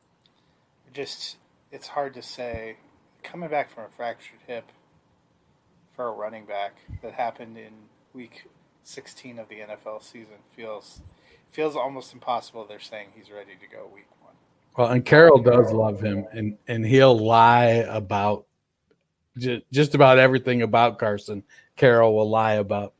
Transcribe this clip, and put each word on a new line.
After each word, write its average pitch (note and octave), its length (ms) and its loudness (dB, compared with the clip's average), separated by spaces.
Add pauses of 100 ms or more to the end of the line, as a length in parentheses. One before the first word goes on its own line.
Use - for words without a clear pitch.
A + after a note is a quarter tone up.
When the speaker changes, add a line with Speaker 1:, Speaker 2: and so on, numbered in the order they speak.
(920)
Speaker 1:
Just, - 460 -14 (340)
it's C3+ 160 -18
hard C#3 260 -10
to B2 80 -20
say. A2+ 540 -14 (480)
Coming E3+ 240 -16
back D3 200 -6
from A2 180 -20
a - 20 -20
fractured A#2 580 -14
hip A#2 240 -16 (1200)
for B2 140 -12
a A2+ 60 -10
running G#2+ 320 -14
back G2+ 320 -12 (260)
that A2 120 -18
happened A#2 440 -12
in A2 140 -20 (400)
week A#2+ 340 -20 (380)
sixteen - 560 -20
of A2 80 -20
the G#2+ 120 -20
N G#2+ 100 -18
F G#2 180 -16
L G#2+ 120 -14
season G#2+ 360 -20 (180)
feels, A2 460 -16 (500)
feels D#3 240 -8
almost C3 400 -10
impossible. A#2 500 -10
They're G#2 140 -20
saying G#2 340 -18
he's G#2 160 -20
ready G2+ 320 -20
to G2+ 60 -20
go G#2 260 -20
week G2+ 140 -20 (140)
one. - 140 -20 (420)
Speaker 2:
Well, A#2+ 160 0
and B2 120 0
Carroll D3+ 380 8
does A#2+ 300 4
love G#2+ 280 -2
him, G2+ 300 -6
and, G#2+ 260 -10 (120)
and A2+ 180 -6
he'll C3 320 6
lie A#2 680 4
about G#2 580 -4 (880)
ju-, B2 260 -8 (100)
just C#3+ 240 0
about C3 220 8
everything B2+ 440 2
about A#2 380 0
Carson. G#2 420 -6 (320)
Carroll A#2 400 4
will G#2+ 160 0
lie A2 240 0
about. G2+ 460 -6